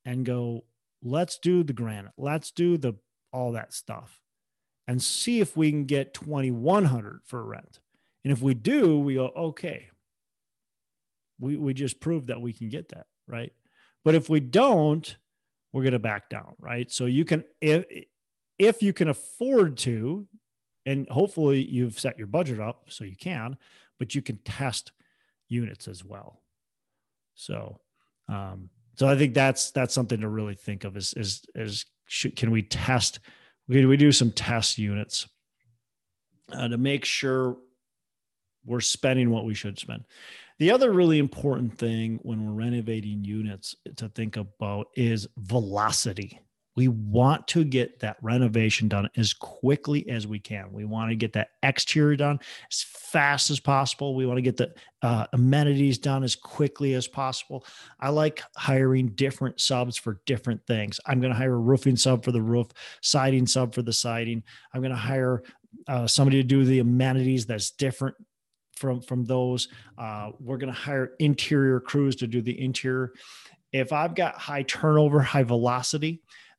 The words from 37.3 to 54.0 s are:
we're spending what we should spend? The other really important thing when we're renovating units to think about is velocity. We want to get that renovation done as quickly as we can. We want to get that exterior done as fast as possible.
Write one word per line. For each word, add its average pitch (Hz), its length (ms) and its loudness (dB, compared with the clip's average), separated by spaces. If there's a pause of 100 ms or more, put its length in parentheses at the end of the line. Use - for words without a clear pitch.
we're 120 160 -4
spending 127 500 2
what 113 140 0
we 110 80 -4
should 101 260 -8
spend? - 240 -12 (560)
The 165 120 6
other 254 200 6
really 175 280 6
important 131 580 -2
thing 113 460 -2
when 110 220 -6
we're 107 200 -4
renovating 110 580 -4
units 104 520 -8 (200)
to 110 140 -10
think 110 260 -8
about 101 600 -8
is 117 320 0 (100)
velocity. 101 1040 -2 (340)
We 127 120 4
want 117 640 2
to 170 160 2
get 127 340 -2
that 107 220 -6
renovation 113 640 2
done 101 300 0
as 113 160 2
quickly 147 760 -2
as 113 200 -6
we 107 120 -8
can. 98 320 -12
We 107 140 -10
want 110 240 -4
to 113 60 -2
get 110 180 -2
that 107 160 -2 (120)
exterior 147 540 2
done 143 240 0 (320)
as - 120 -6
fast - 680 0
as 143 100 -2
possible. 135 560 0